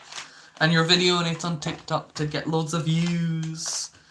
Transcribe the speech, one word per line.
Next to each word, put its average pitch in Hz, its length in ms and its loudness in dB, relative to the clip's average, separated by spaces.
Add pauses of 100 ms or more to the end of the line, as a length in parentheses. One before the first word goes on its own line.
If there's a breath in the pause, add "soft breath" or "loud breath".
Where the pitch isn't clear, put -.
(600 loud breath)
And 160 120 4
you're 165 140 6
videoing 180 460 4
it 165 140 -4
on 170 140 -2
TikTok - 560 -6
to 151 100 -2
get 151 220 -4
loads 160 260 0
of 165 120 0
views. 165 1040 -2 (180 loud breath)